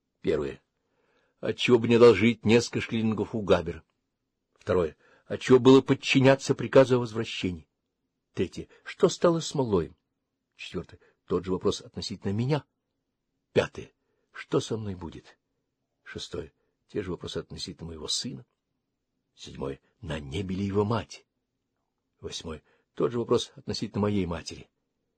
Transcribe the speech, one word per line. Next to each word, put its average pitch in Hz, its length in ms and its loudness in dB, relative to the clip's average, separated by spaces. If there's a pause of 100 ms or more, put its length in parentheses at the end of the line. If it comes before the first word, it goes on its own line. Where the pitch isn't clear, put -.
(200)
Первое. 76 400 -4 (800)
Отчего - 380 2
бы 117 100 0
не 117 80 6
одолжить 113 480 8
несколько 117 360 2
шиллингов 110 540 -4
у 110 80 -4
Габера? 85 420 0 (720)
Второе. 90 420 -2 (300)
Отчего 127 320 4
было 131 220 8
подчиняться 135 760 2
приказу 127 420 4
о 123 40 0
возвращении? 107 680 -8 (640)
Третье. - 340 -6 (160)
Что - 240 0
стало 170 320 2
с - 140 -10
Малоем? 104 420 0 (600)
Четвертое. - 440 -14 (260)
Тот 87 180 -2
же 92 80 -4
вопрос 92 280 -2
относительно - 520 -10
меня. 127 320 -2 (880)
Пятое. - 400 -2 (400)
Что - 280 -4
со 120 160 -8
мной 104 180 -8
будет? 82 440 -16 (640)
Шестое. - 500 -14 (360)
Те 101 140 -6
же 92 80 -8
вопросы 85 280 -8
относительно 82 500 -12
моего 78 200 -14
сына. 135 360 -8 (920)
Седьмое. 67 460 -12 (200)
На 78 200 -10
небе 90 360 -6
ли 98 80 -2
его 101 200 0
мать? 107 420 -6 (920)
Восьмое. - 420 -12 (320)
Тот - 160 -2
же 120 80 -6
вопрос 113 380 0
относительно 104 460 -6
моей 104 240 0
матери. 80 440 -12 (480)